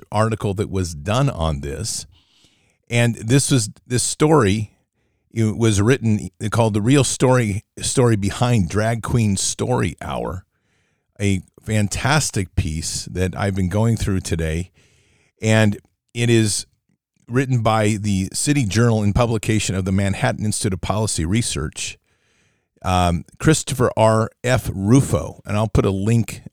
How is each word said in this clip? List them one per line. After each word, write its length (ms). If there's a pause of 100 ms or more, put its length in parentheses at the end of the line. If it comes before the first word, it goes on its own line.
(120)
article 420
that 160
was 260
done 340
on 300
this. 460 (840)
And 260
this 360
was, 180 (160)
this 180
story, 720 (540)
it 260
was 240
written, 480 (220)
called 240
The 60
Real 220
Story, 640 (160)
Story 340
Behind 540
Drag 320
Queen 340
Story 640
Hour, 460 (720)
a 220 (200)
fantastic 920
piece 560
that 240
I've 200
been 140
going 280
through 240
today. 500 (720)
And 380 (340)
it 160
is 380 (600)
written 340
by 380
the 320
City 340
Journal 360
in 120
publication 640
of 100
the 60
Manhattan 540
Institute 280
of 80
Policy 440
Research, 720 (880)
um, 380 (160)
Christopher 560
R 340 (140)
F 300
Rufo, 720
and 100
I'll 140
put 160
a 40
link, 640